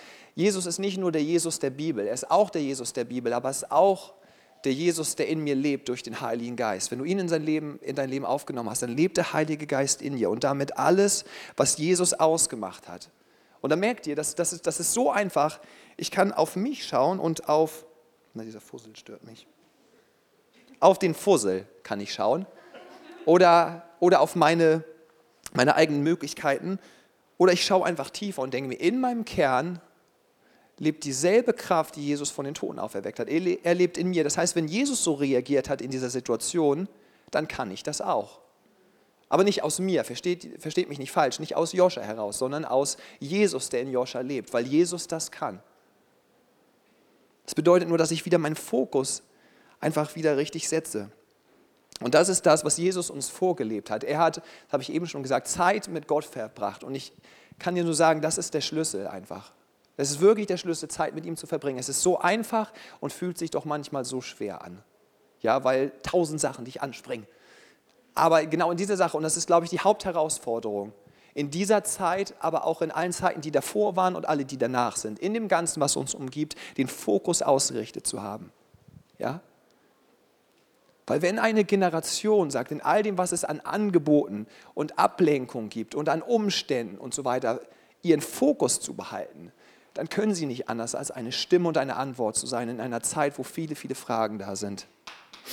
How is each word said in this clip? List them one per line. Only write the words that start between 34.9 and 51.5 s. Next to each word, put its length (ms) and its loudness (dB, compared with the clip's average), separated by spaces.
so 100 2
reagiert 540 0
hat 140 -2
in 80 -6
dieser 200 -4
Situation, 800 0
dann 180 -2
kann 220 -6
ich 120 -10
das 180 -6
auch. 400 -4
Aber 160 6
nicht 180 2
aus 160 -2
mir, 260 0
versteht, 560 -6
versteht 280 -2
mich 100 -10
nicht 140 -10
falsch, 260 2
nicht 160 -8
aus 180 0
Joscha 280 4
heraus, 380 -6
sondern 260 -4
aus 320 0
Jesus, 480 0
der 140 -2
in 80 -6
Joscha 300 -2
lebt, 320 -6
weil 140 2
Jesus 400 2
das 240 -6
kann. 320 -8
Das 100 -10
bedeutet 340 6
nur, 100 2
dass 120 4
ich 140 -4
wieder 140 4
meinen 180 0
Fokus 640 -2
einfach 380 -2
wieder 200 2
richtig 320 -4
setze. 420 -4